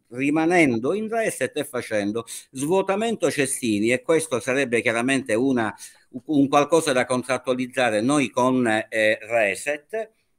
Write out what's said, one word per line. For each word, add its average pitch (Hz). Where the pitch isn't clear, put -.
rimanendo 147
in 214
reset 208
e 147
facendo 110
svuotamento 190
cestini, 120
e 127
questo 131
sarebbe 123
chiaramente 117
una, 120
un 139
qualcosa 147
da 123
contrattualizzare 127
noi 135
con, 127
eh, 107
reset. 120